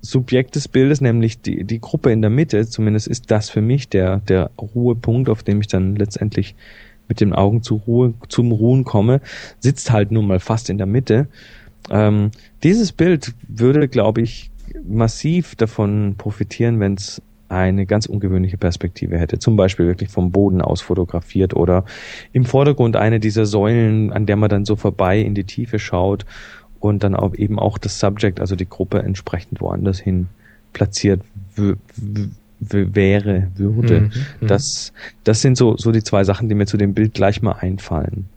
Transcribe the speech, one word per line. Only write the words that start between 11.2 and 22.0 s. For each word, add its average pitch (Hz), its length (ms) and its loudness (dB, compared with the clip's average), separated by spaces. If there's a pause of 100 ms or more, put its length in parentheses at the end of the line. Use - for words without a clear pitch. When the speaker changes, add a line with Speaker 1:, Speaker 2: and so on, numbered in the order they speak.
Speaker 1:
Ähm, 104 400 2 (320)
dieses 196 300 2
Bild 165 400 0 (140)
würde, 131 400 2
glaub 110 300 2
ich, - 320 -4 (380)
massiv 113 680 0
davon 104 600 0
profitieren, 113 640 -2
wenn's 98 420 -2 (280)
eine 92 360 2
ganz 104 200 0
ungewöhnliche 92 520 -2
Perspektive 87 600 -4
hätte. 85 220 -2
Zum 113 160 2
Beispiel 95 320 4
wirklich 90 220 -2
vom 90 220 0
Boden 95 300 4
aus - 200 -2
fotografiert 90 720 -2
oder 90 280 2 (480)